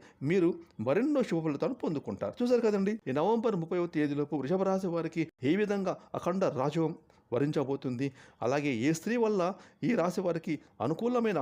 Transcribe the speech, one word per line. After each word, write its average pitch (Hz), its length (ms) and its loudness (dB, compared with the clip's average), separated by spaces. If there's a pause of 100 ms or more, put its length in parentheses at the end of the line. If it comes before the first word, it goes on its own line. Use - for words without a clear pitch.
(300)
మీరు 175 220 4 (360)
మరెన్నో 247 440 2
శుభ 165 160 0
ఫలితాలు 156 360 -2
పొందుకుంటారు. 139 560 -4
చూశారు 247 280 2
కదండి, 208 280 2 (140)
ఈ 131 100 0
నవంబర్ 214 440 2
ముప్పైవ 175 340 -2
తేదీలోపు 147 440 0
వృషభ 185 300 0
రాశి 190 240 0
వారికి 165 300 -2 (260)
ఏ - 20 4 (100)
విధంగా 196 320 0 (260)
అఖండ 185 220 0 (180)
రాజయోగం 151 340 0 (380)
వరించబోతుంది, 139 760 0 (360)
అలాగే 143 280 0 (160)
ఏ - 100 4
స్త్రీ 214 260 -2
వల్ల 214 180 2 (460)
ఈ - 20 2 (100)
రాశి 180 260 0
వారికి 165 280 -2 (300)
అనుకూలమైన 220 580 0